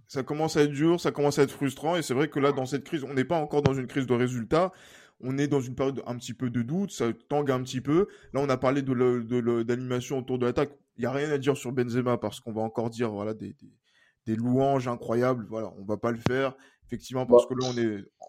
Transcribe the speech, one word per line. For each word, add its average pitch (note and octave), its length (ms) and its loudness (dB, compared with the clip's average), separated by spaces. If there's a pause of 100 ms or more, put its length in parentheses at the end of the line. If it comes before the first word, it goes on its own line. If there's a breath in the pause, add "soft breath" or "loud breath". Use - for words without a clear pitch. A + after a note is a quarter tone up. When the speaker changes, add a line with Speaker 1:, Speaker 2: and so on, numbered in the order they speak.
Speaker 1:
ça C3+ 160 -6
commence D3+ 340 -2
à D3+ 60 8
être D3 100 2
dur, E3 280 2
ça E3 100 0
commence C#3+ 280 2
à D3 40 8
être C3 80 2
frustrant, C#3+ 460 -2
et E3 60 0
c'est C3 120 -2
vrai D3+ 140 2
que D3+ 100 -6
là, C#3+ 140 4
dans C3+ 140 -2
cette C3+ 180 -4
crise, D3+ 200 -6
on C3+ 100 -8
n'est C3 100 2
pas E3+ 140 0
encore D3 240 0
dans C#3 120 4
une C3 140 -4
crise C3 180 -2
de B2 80 2
résultats, B2+ 580 0 (480 soft breath)
on C3 160 -6
est C#3+ 120 0
dans C#3 120 2
une B2+ 140 -6
période C3+ 320 -2
un B2 100 -8
petit A#2+ 160 -10
peu B2+ 160 -6
de A#2+ 140 -2
doute, F3 300 -4
ça A#2+ 140 -2 (220)
tangue C#3+ 220 0
un B2+ 140 0
petit B2+ 160 -8
peu. E3 260 2 (260 soft breath)
Là, C3+ 80 -2
on C#3+ 80 0
a - 80 2
parlé C3+ 260 2
de C3+ 100 0
le, B2 320 2
de A#2 120 -2
le, A#2 280 2
d'animation B2 560 -2
autour B2+ 180 -4
de A#2+ 80 0
l'attaque. B2+ 240 0 (260)
Il A2+ 60 -10
y A#2+ 40 0
a A#2+ 40 -2
rien C#3+ 220 -2
à C#3 60 2
dire C3+ 180 0
sur B2 160 -6
Benzema, B2 460 0
parce G#2 200 -6
qu'on A#2 140 -10
va A2 100 -2
encore A2 260 -2
dire, A#2 220 -4
voilà, G#2 240 -4
des, G#2 200 -12
des, - 180 -20 (540)
des A2 100 0
louanges B2+ 500 2
incroyables. A#2+ 640 0
Voilà, A2 260 -8
on G2 80 -16
va G#2 120 -4
pas A#2 160 -2
le A2+ 60 -6
faire, B2+ 360 0 (320 soft breath)
effectivement, B2 400 -6
parce A#2+ 220 10
Speaker 2:
Bon, B2+ 80 -2
Speaker 1:
que B2+ 40 0
là, B2+ 80 -2
on B2 80 -4
est G#2+ 280 0 (240)